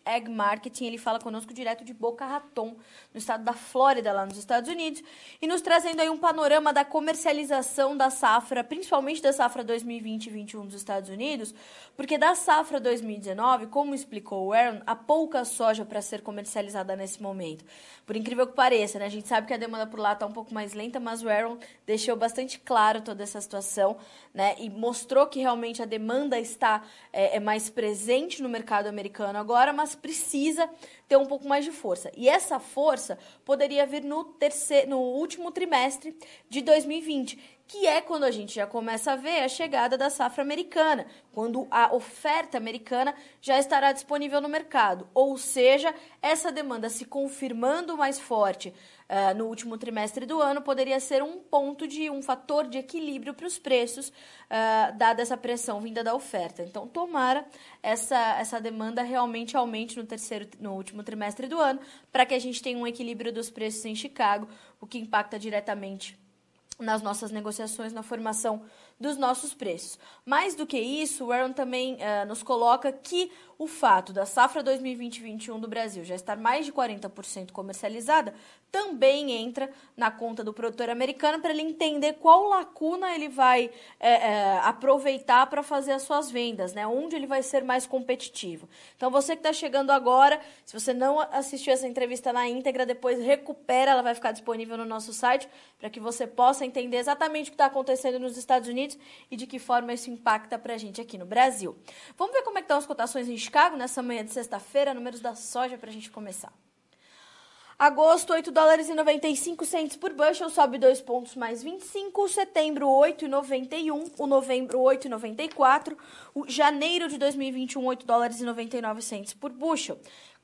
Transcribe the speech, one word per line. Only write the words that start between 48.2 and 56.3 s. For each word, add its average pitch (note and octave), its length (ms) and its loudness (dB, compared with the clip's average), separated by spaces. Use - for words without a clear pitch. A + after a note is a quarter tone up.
forte, G3+ 520 -2
eh, G3 260 2
no A3+ 120 -4
último A3+ 300 -10
trimestre A3 500 -6
do D#4 140 0
ano, C#4+ 220 2
poderia C4+ 380 0
ser C4+ 240 0
um E4 140 -8
ponto C#4+ 500 -2
de, D4+ 200 -6
um C#4 140 -8
fator C4+ 460 -2
de B3 100 -8
equilíbrio C#4 560 -8
pros F4 240 -10
preços, B3+ 540 0
eh, A3 440 2
dada A3+ 280 4
essa A#3+ 160 -2
pressão A#3+ 440 -4
vinda A3+ 240 -6
da A3+ 100 0
oferta. F3+ 480 -6